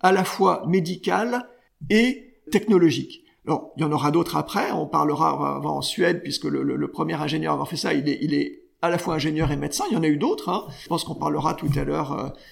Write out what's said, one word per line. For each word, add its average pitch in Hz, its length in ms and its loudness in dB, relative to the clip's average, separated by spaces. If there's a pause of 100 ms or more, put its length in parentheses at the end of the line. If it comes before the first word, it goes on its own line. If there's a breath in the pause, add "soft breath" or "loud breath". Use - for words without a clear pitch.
à 185 100 6
la 185 120 4
fois 180 440 2
médicale 190 800 0 (420 loud breath)
et 233 440 2 (180)
technologique. 170 720 4 (220 soft breath)
Alors, - 320 -4
il 139 40 -2
y - 20 0
en 151 80 0
aura 147 200 0
d'autres 165 240 2
après, 202 360 -2
on - 160 -4
parlera, 160 480 2
on 135 40 -4
va, 139 180 -2
on 135 40 -6
va 151 80 -4
en 143 120 -4
Suède, 175 420 0
puisque 139 220 -6
le, 143 180 -2
le, 135 120 0
le 143 120 -2
premier 165 280 -4
ingénieur 156 360 -2
à - 20 2
avoir 143 140 -4
fait 165 100 -6
ça, 160 160 -2
il 143 160 0
est, 139 120 0
il 147 120 0
est 143 300 -2 (180)
à 170 80 2
la 175 80 2
fois 170 180 -2
ingénieur 156 360 0
et 143 60 -2
médecin, 147 320 -4
il 269 40 0
y 175 40 2
en 165 60 0
a 156 40 4
eu 151 100 4
d'autres, 151 320 0
hein. 185 160 -2 (180)
Je - 40 -18
pense 165 160 -2
qu'on 160 120 -8
parlera 151 380 -2
tout 156 220 -4
à 143 80 0
l'heure, 143 300 -4
euh, 120 160 -6 (220 loud breath)